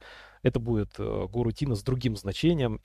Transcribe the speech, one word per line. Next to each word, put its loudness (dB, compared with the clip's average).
это 2
будет, 0
э, -2
горутина 0
с -4
другим 0
значением, 2